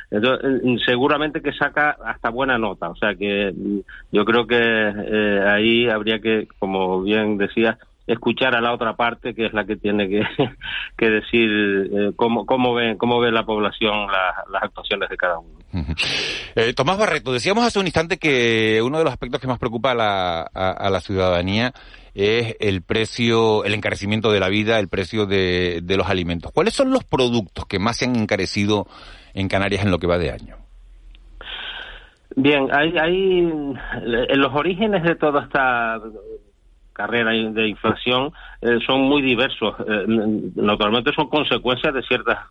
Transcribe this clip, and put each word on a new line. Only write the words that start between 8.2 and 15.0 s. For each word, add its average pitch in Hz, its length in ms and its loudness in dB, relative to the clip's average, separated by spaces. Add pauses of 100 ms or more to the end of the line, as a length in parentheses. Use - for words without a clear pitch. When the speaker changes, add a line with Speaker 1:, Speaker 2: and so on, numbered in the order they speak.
Speaker 1:
a 117 60 2
la 120 120 0
otra 113 220 -4
parte, 117 400 -4
que 113 100 -2
es 101 80 -4
la 104 120 -2
que 107 100 -4
tiene 104 340 0
que, 104 160 0
<laughs> - 720 -6
que 113 140 2
decir, 107 840 2
eh, 101 220 0
cómo, 117 320 0
cómo 127 260 2
ve, 113 240 0
cómo 120 220 2
ve 120 120 2
la 113 140 0
población 107 600 -2
la, 92 260 0 (180)
las 98 120 -2
actuaciones 98 460 -6